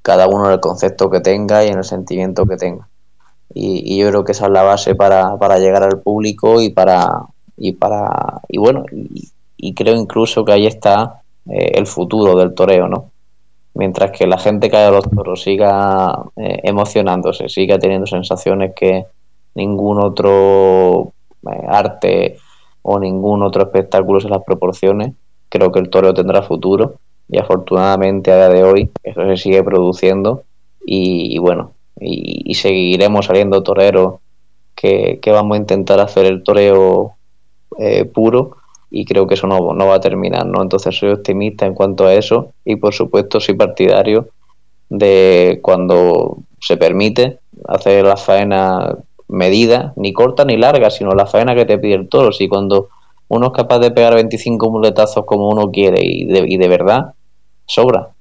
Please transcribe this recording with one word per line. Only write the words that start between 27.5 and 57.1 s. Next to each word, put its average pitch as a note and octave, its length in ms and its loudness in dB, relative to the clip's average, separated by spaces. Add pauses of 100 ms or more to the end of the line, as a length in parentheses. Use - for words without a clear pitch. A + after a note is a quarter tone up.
a F#2 60 6
día F#2 120 6
de F#2 160 4
hoy G2 260 4 (120)
eso F#2+ 240 -6
se F#2+ 100 0
sigue F#2+ 260 0
produciendo F#2 840 -2 (400)
y, F#2 500 -4
y - 40 -4
bueno, F2 340 -2 (260)
y, - 460 -10
y - 100 -8
seguiremos F#2+ 720 0
saliendo G2 360 2
toreros F#2+ 580 2 (540)
que, G2 460 -2
que G#2+ 120 0
vamos G#2 240 2
a G#2+ 40 -2
intentar G2 400 0
hacer G2 260 2
el F#2+ 160 0
toreo, G2 720 2 (640)
eh, G#2 260 -2
puro A#2 520 0 (340)
y G2+ 140 -8
creo G2 220 0
que F#2+ 80 0
eso F#2+ 140 -4
no, F#2 260 0
no F#2+ 140 0
va F#2+ 80 4
a F#2+ 40 2
terminar, F#2 460 -4
¿no? F#2 160 -2
Entonces F#2 340 -4
soy G2+ 140 -2
optimista G2+ 560 -4
en F#2+ 80 -4
cuanto G2 320 0
a F#2+ 80 6
eso A#2 380 0 (120)
y A2 120 -2
por G#2 180 -2
supuesto G2+ 460 -2
soy G2 140 -2
partidario G2 760 2 (600)
de F#2+ 720 4
cuando F2+ 800 2 (220)
se - 160 -2
permite G#2 640 0 (260)
hacer G2 380 2
la G2 120 4
faena F#2+ 800 0 (320)
medida, A2+ 680 0
ni G2+ 160 -6
corta B2+ 320 2
ni B2 120 0
larga, A#2+ 340 4
sino G2 200 -6
la G2 160 2
faena A#2+ 300 0
que A#2+ 80 4
te G#2 140 0
pide G#2 160 0
el F#2+ 140 -4
toro. C3+ 220 2
Si F#2+ 180 -4
cuando G2 420 0 (360)
uno A#2+ 220 0
es C3 40 -4
capaz A#2+ 280 0
de A#2+ 100 4
pegar A#2 240 4
veinticinco A2+ 560 0
muletazos G#2+ 540 0
como G#2 240 0
uno G#2 240 0
quiere F#2 280 2
y F2 260 -4
de, F#2 200 2
y F#2+ 100 -2
de F#2 120 2
verdad, F#2 460 0 (520)